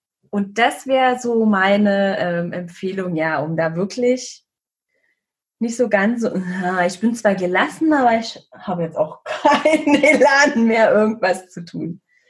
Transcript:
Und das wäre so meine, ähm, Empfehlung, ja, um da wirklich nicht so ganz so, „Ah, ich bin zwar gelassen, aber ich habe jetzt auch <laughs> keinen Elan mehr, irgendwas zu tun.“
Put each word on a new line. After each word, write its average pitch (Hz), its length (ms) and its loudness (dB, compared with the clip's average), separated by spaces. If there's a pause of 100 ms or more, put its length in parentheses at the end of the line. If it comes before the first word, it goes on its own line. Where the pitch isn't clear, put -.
(300)
Und 202 280 -4
das 269 300 0
wäre 254 320 2
so 233 260 0
meine, 196 720 2
ähm, 175 340 -4
Empfehlung, 180 640 -6
ja, 156 240 -2
um 156 180 -4
da 165 200 -2
wirklich 247 680 -4 (1160)
nicht 233 160 -4
so 240 120 0
ganz 214 340 0
so, 220 60 0 (340)
„Ah, 180 220 0
ich 190 160 -4
bin 226 140 0
zwar 202 220 0
gelassen, 202 560 0
aber 240 260 4
ich - 200 -10 (140)
habe 175 300 -6
jetzt 160 140 -6
auch - 280 -4
<laughs> - 0 -
keinen 302 800 2
Elan 277 640 4
mehr, 226 260 4
irgendwas 202 580 0
zu 175 140 -14
tun.“ 170 360 -10 (280)